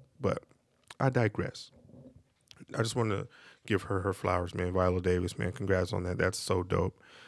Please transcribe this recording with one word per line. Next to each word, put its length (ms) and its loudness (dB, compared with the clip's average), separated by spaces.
But 220 0
I 120 2
digress. 600 -2
I 60 0
just 140 -2
wanna 300 0
give 160 2
her 180 -2
her 120 0
flowers, 420 0
man. 180 -2
Viola 280 4
Davis, 380 0
man. 140 -2
Congrats 400 0
on 120 -2
that. 140 -2
That's 200 2
so 240 0
dope. 380 0